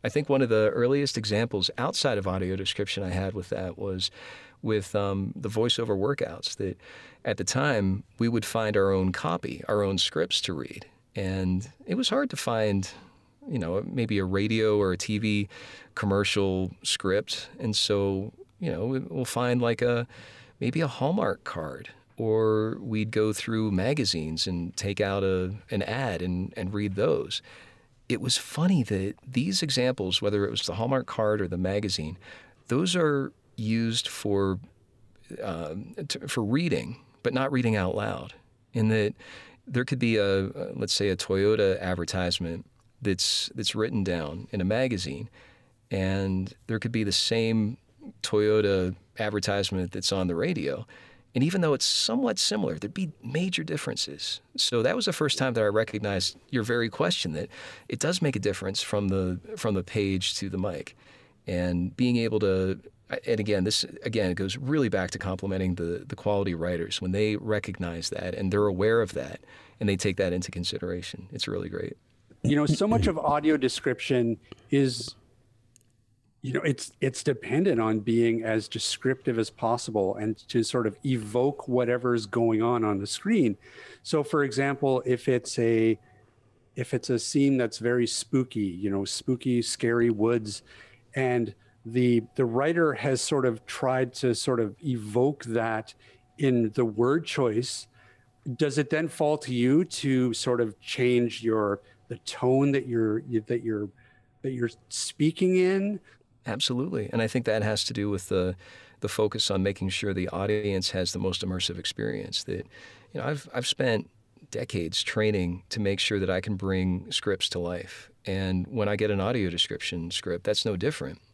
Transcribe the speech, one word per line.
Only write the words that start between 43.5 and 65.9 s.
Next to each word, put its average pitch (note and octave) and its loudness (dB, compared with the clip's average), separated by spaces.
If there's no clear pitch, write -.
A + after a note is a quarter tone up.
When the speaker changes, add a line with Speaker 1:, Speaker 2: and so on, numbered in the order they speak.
Speaker 1:
that's - -2
written A2 2
down E2 -2
in G2+ 0
a F2+ 2
magazine, G#2+ 0
and F#2+ 0
there A2+ -2
could A2+ -4
be A2 0
the G2+ 0
same A2+ 2
Toyota G2+ 2
advertisement G2+ -2
that's - -4
on F#2 2
the E2+ 0
radio. G2 -2
And B2 2
even F3+ 2
though D#3 4
it's - 0
somewhat A#3 0
similar, G3+ 0
there'd G#2 -8
be F#3 -4
major E3 -2
differences. - -6
So - 2
that D3+ 4
was A#3+ 0
the F3 0
first D3 0
time C3 0
that A2+ 2
I G#2 4
recognized G#2 0
your A#2+ 0
very A#2 0
question, - -2
that - -6
it - -6
does F3+ 0
make C#3+ 2
a G#2 -2
difference G2 -2
from G2+ 0
the, F#2 0
from A2 -2
the F#2 0
page G2 0
to G2 -6
the F#2+ -4
mic. F#2 -4
And F2+ 0
being B2 4
able A2 2
to F#2+ 2
I, - -6
and A#2 0
again, G2+ 2
this, G#2 0
again, G#2+ 0
it F2 0
goes G2 -4
really C3+ 0
back F#2 0
to - -8
complimenting F#2+ -2
the, F2 -4